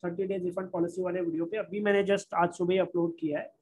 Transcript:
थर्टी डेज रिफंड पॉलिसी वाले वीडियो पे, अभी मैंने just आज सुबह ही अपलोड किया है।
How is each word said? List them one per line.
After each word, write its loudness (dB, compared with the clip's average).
थर्टी -2
डेज -2
रिफंड -4
पॉलिसी -2
वाले -2
वीडियो -2
पे, -4
अभी -4
मैंने 4
just 0
आज 2
सुबह 0
ही 4
अपलोड 0
किया -2
है। -12